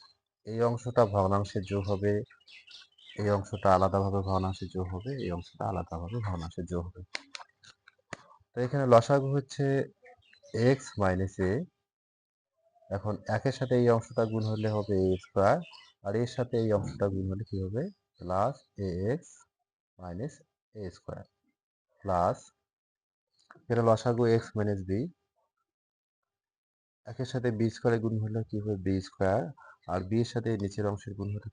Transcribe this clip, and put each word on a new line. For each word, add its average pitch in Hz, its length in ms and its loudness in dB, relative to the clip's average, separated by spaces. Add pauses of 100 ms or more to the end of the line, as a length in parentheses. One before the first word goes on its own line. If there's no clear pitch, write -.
(520)
এই 113 80 -4 (100)
অংশটা 120 340 2 (100)
ভগ্নাংশে 101 460 2 (120)
যোগ 101 200 0
হবে, 101 220 0 (1080)
এই 104 160 0
অংশটা 98 380 -4
আলাদাভাবে 98 440 2 (100)
ভগ্নাংশে 95 360 -2 (100)
যোগ 92 180 -4
হবে, 107 180 -8 (140)
এই 90 120 -4
অংশটা - 340 -12
আলাদাভাবে 90 460 -6 (100)
ভগ্নাংশে 85 440 -6
যোগ 87 160 -2
হবে। 90 140 -16 (1500)
তো - 140 -16
এখানে 139 280 0
লসাগু 135 420 8
হচ্ছে 139 300 -2 (1120)
X - 20 -6 (220)
মাইনাস 92 340 0 (140)
A। - 20 2 (1400)
এখন 107 180 -4 (220)
একের 127 240 0
সাথে 127 220 -2
এই 120 140 6
অংশটা 117 360 0
গুণ 110 200 0
হলে 107 240 -2
হবে 104 200 0 (120)
এ 92 40 4 (120)
স্কয়ার, 101 340 4 (480)
আর 101 160 -4
এর 120 140 -2
সাথে 123 280 -4
এই 113 140 2
অংশটা 98 360 -2
গুণ 95 180 -4
হলে 101 180 -6
কি 98 140 -6
হবে? 104 200 -4 (360)
প্লাস 95 360 -2 (300)
এ - 20 -4 (240)
এক্স 170 180 -8 (720)
মাইনাস 92 320 -10 (480)
এ - 20 -10 (120)
স্কয়ার - 300 -14 (800)
প্লাস, 92 340 2 (1300)
এখানে 117 260 2
লসাগু 117 340 2 (180)
X - 20 -6 (140)
মাইনাস 104 220 0 (100)
B, - 20 -2 (2250)
একের 123 200 -6
সাথে 123 180 0 (100)
বি 113 160 4
স্কয়ারে 117 280 2
গুণ 113 200 0
হলে 107 160 -4 (100)
কি 110 120 -6
হবে? 107 140 -2 (100)
বি 95 100 2 (120)
স্কয়ার, 98 340 0 (500)
আর 90 80 0 (100)
বি 110 140 2
এর 117 100 -6
সাথে 117 160 -2 (140)
নিচের 101 280 -2
অংশের 101 260 -8
গুণ 101 180 -6
হলে 107 180 -10